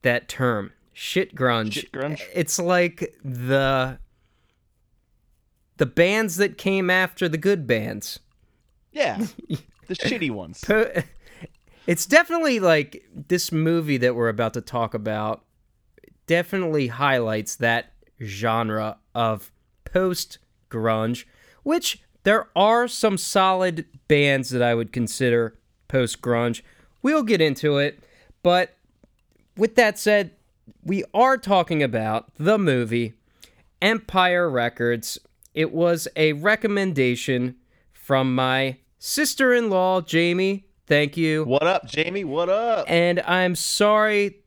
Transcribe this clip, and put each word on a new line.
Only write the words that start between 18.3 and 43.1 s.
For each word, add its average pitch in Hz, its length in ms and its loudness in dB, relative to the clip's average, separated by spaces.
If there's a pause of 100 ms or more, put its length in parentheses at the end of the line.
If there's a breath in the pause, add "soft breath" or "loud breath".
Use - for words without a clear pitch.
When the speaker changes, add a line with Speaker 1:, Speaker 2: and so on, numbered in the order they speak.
Speaker 1:
of 110 380 -2 (340)
post-grunge, 117 1400 -4 (360 soft breath)
which - 400 -4 (220)
there 208 320 2
are 226 320 4
some 220 280 -2
solid 185 680 0 (220)
bands 143 420 4
that 123 140 0
I 120 100 4
would 117 180 -2
consider 117 680 0 (280)
post-grunge. 120 760 0 (380 soft breath)
We'll 294 220 2
get 214 160 2
into 147 380 2
it, 143 260 -2 (400 soft breath)
but 180 320 2 (800)
with 220 200 0
that 220 220 4
said, 208 340 2 (520)
we 196 300 -4
are 262 240 4
talking 180 440 0
about 110 560 -2
the 202 200 2
movie 120 560 0 (680 soft breath)
Empire 180 680 0
Records. 120 680 -2 (360)
It 156 180 -2
was 170 460 0
a 156 160 2
recommendation 147 1200 0 (380)
from 131 420 0
my 131 440 0 (180)
sister-in-law, 226 1040 0
Jamie. 180 640 0 (220)
Thank 147 280 2
you. 156 300 0
Speaker 2:
What 139 180 2
up, 180 240 0
Jamie? 170 380 -4
What 160 240 -2
up? 214 420 0
Speaker 1:
And 175 300 2